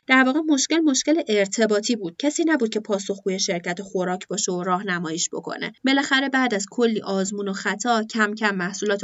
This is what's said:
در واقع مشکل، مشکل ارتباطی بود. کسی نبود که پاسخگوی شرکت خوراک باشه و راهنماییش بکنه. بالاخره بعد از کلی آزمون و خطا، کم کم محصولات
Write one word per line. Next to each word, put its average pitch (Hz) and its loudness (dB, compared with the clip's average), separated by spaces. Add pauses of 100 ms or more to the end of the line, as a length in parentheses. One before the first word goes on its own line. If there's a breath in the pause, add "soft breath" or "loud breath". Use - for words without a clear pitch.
در 262 6
واقع 262 2
مشکل، 311 2
مشکل 302 2
ارتباطی 214 2
بود. 175 -6
کسی 302 0
نبود 262 2
که 214 -2
پاسخگوی 196 -2
شرکت 175 -4
خوراک 185 -4
باشه 190 -2
و 180 -2
راهنماییش 175 -2
بکنه. - -8 (120 soft breath)
بالاخره 277 2
بعد 254 0
از 202 -2
کلی 233 2
آزمون 196 -2
و 190 -2
خطا، 214 -2
کم 220 0
کم 214 0
محصولات 202 -2